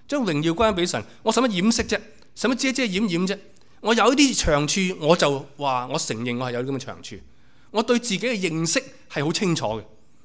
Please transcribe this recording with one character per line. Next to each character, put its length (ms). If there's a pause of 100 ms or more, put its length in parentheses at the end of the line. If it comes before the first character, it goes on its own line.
將 180
榮 180
耀 100
歸 60
返 180
畀 100
神。 180 (200)
我 80
使 80
乜 100
掩 140
飾 180
啫？ 180 (360)
使 100
乜 80
遮 180
遮 120
掩 240
掩 180
啫？ 120 (420)
我 120
有 220
啲 300
長 220
處， 140 (240)
我 120
就 220 (180)
話 320
我 100
承 180
認 220
我 100
係 60
有 80
啲 40
噉 80
嘅 40
長 240
處。 140 (560)
我 100
對 160
自 120
己 80
嘅 140
認 320
識 180 (280)
係 140
好 80
清 220
楚 120
嘅。 180 (400)